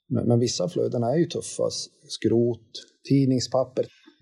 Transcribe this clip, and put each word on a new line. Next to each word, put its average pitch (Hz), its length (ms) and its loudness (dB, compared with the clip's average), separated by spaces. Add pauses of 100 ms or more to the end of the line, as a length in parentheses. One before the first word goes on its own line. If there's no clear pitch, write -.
Men, - 200 0
men 120 120 6
vissa 120 240 -2
av 175 40 -2
flödena 117 440 -2
är 147 40 0
ju 170 80 4
tuffa. - 440 -4
S-, - 180 -8 (220)
skrot, 117 640 0 (380)
tidningspapper, 131 800 0 (360)